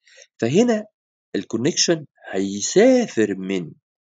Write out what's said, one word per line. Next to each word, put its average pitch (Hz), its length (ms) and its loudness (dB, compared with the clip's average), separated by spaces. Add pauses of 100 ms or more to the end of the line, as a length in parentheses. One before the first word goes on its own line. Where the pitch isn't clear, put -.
(400)
فهنا 214 460 2 (500)
الكونكشن 143 680 -2 (260)
هيسافر 104 1000 2
من 92 380 -6 (400)